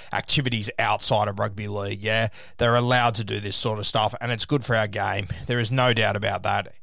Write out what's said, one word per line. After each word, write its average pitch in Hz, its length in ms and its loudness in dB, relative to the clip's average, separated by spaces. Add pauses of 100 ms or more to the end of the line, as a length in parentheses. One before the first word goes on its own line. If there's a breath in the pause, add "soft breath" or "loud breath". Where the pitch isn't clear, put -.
(120)
activities 120 560 0 (120)
outside 107 480 2
of 101 100 -4
rugby 104 300 -4
league. 101 340 -6
Yeah, 110 260 2 (280 loud breath)
they're 117 180 4
allowed 120 420 4
to 110 80 -2
do 101 140 -4
this 101 160 -4
sort 107 240 0
of 101 80 -4
stuff, 110 340 2
and 120 120 -4
it's 110 140 -2
good 143 180 0
for 120 100 2
our 110 140 2
game. 101 400 -2 (180)
There 123 140 0
is 110 160 0
no 127 160 6
doubt 107 240 2
about 101 280 -2
that 101 280 0 (100)